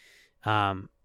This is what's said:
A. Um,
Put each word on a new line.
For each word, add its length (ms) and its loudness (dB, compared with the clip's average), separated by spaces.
A. 40 0
Um, 400 0